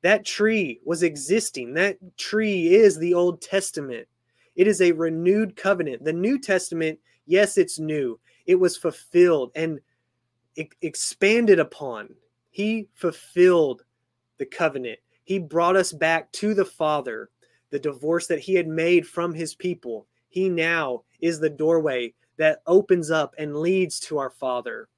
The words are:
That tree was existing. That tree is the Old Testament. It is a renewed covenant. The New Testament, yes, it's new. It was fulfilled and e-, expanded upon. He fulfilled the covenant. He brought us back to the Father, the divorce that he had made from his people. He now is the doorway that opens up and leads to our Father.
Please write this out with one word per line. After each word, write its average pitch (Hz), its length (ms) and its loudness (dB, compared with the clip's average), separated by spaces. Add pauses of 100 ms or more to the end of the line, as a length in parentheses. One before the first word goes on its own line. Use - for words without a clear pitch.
That 202 240 2
tree 208 580 -2
was 165 200 -2
existing. 143 720 -2
That 190 240 -2 (200)
tree 202 580 0
is 202 220 6
the 175 160 0
Old 175 280 0
Testament. 139 680 -6 (480)
It 185 100 4
is 190 140 2
a 175 100 6
renewed 170 640 0
covenant. 160 480 -2
The 156 80 -2
New 202 260 0
Testament, 170 640 -4 (260)
yes, 190 320 2
it's 175 220 0
new. 147 400 -4 (260)
It 180 100 4
was 180 200 2
fulfilled 160 800 2
and 160 240 -4 (800)
e-, 156 100 -10 (140)
expanded 196 760 2
upon. 123 540 -6 (360)
He 214 440 -6
fulfilled 170 920 2 (520)
the 139 80 -8
covenant. 135 540 -6 (240)
He 190 160 -4
brought 170 380 0
us 180 160 0
back 160 400 0
to 214 200 -2
the 190 120 2
Father, 127 640 -4 (400)
the 143 100 -6
divorce 151 480 -4
that 160 120 -2
he 185 140 -4
had 170 140 0
made 165 400 2
from 170 260 -6
his 160 220 -8
people. 123 520 -8 (200)
He 185 220 -2
now 160 540 -2 (180)
is 165 180 -2
the 156 100 0
doorway 147 640 0 (240)
that 156 300 2
opens 175 440 4
up 151 260 0
and 151 180 -8
leads 175 460 0
to 156 160 -6
our 135 120 -4
Father. 120 680 -8